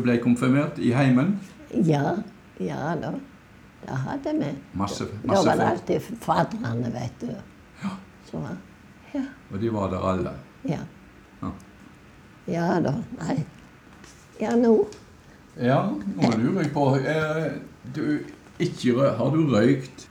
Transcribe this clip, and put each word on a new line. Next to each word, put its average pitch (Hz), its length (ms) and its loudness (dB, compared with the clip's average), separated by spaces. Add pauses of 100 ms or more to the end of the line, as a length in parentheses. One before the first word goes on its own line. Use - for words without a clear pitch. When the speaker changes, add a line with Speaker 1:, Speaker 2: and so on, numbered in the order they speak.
Speaker 1:
ble 120 160 4
konfirmert 131 600 2
i 123 140 2
heimen? 139 420 4 (360)
Speaker 2:
Ja, 156 460 2 (400)
ja 156 400 -4
da. 139 180 -6 (640)
Det - 180 -10
hadde 277 360 -6
vi. 151 180 -2 (220)
Speaker 1:
Masse, - 380 -4
Speaker 2:
Da 107 220 -4
Speaker 1:
masse 190 140 4
Speaker 2:
var 151 100 4
det - 80 2
Speaker 1:
folk. - 60 2
Speaker 2:
alltid - 480 -4
fadrene, 120 720 -2
vet 120 300 -8
du. 240 100 -8 (460)
Speaker 1:
Ja. 190 160 -6 (300)
Speaker 2:
Så, 160 200 -10 (680)
ja. 277 140 -4 (220)
Speaker 1:
Og 98 160 -8
de 113 100 0
var 101 200 -2
der 92 140 -2
alle? 90 300 -2 (260)
Speaker 2:
Ja. - 220 -4 (540)
Speaker 1:
Ja. - 160 -10 (920)
Speaker 2:
Ja 170 220 -2 (120)
da, 139 140 0 (200)
nei. 254 260 -4 (1000)
Ja, 220 180 -2
nå. 233 200 6 (800)
Speaker 1:
Ja, 135 280 4
nå 190 480 0
lurer 143 320 0
jeg 143 100 0
på, 143 120 2 (100)
eh, 156 540 0 (380)
du, 135 180 -6 (500)
ikke - 400 0
rø-, 135 220 4
har 123 140 0
du 160 160 2
røykt, 127 640 2